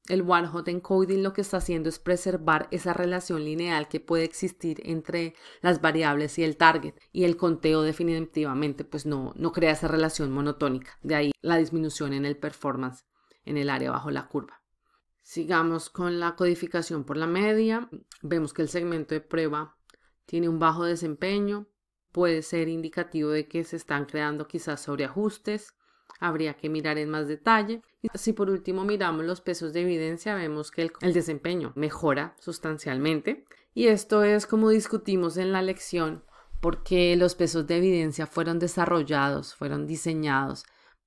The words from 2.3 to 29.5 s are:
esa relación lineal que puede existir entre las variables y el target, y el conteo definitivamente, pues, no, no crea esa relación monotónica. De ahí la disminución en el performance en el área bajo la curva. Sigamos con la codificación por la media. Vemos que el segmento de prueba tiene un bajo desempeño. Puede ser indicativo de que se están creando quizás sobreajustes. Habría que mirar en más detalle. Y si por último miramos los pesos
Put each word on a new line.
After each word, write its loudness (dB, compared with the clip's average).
esa -2
relación -2
lineal -2
que -6
puede 2
existir -6
entre -4
las 4
variables 2
y 2
el 2
target, 6
y 2
el 4
conteo 2
definitivamente, 0
pues, -8
no, -2
no -2
crea 4
esa 0
relación 2
monotónica. -2
De -2
ahí 2
la 2
disminución 0
en -2
el -4
performance -6
en -4
el 0
área -2
bajo -4
la -6
curva. -8
Sigamos 0
con -2
la -2
codificación 0
por -6
la -2
media. 2
Vemos -2
que -2
el 0
segmento -4
de -2
prueba -4
tiene 0
un 0
bajo 4
desempeño. -2
Puede 2
ser -2
indicativo -4
de 0
que -4
se -8
están -4
creando -4
quizás -6
sobreajustes. -4
Habría -2
que -8
mirar -2
en -4
más -4
detalle. 0
Y -4
si -2
por 0
último -2
miramos 0
los -4
pesos -4